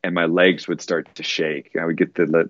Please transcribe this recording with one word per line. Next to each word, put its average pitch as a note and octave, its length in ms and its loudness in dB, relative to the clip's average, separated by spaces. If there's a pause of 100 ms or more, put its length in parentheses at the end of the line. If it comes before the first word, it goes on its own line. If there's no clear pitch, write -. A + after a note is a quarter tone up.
and F2 120 -4
my E2+ 100 0
legs F2+ 420 2
would F2 120 -4
start - 360 -6
to - 80 -12
shake. D#2 520 -6
I E2 100 -2
would E2 120 -2
get E2+ 180 0
the, E2 340 2